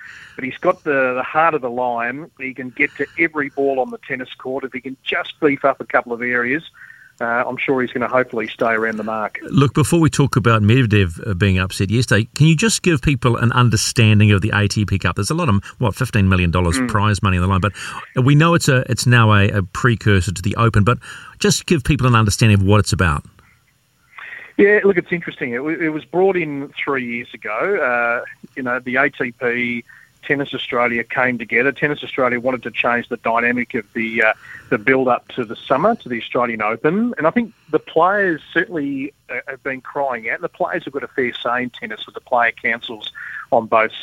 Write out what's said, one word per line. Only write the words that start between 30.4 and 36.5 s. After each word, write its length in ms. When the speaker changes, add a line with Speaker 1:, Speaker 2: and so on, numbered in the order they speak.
Speaker 1:
Australia 500
came 360
together. 320
Tennis 320
Australia 360
wanted 240
to 80
change 380
the 80
dynamic 560
of 200
the, 280
uh, 120
the 80
build-up 520
to 140
the 120
summer, 400
to 140
the 120
Australian 400